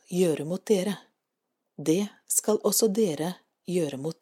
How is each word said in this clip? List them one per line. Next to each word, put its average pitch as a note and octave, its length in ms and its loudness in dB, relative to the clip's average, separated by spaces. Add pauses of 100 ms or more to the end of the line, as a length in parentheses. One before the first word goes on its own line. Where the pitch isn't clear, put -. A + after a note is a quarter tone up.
gjøre E3+ 400 2
mot F3+ 160 -6
dere, F#3+ 300 2 (800)
det D#3+ 300 0 (180)
skal - 400 0
også A3 240 2
dere F#3 460 0 (340)
gjøre D#3 320 -2
mot D#3+ 220 -6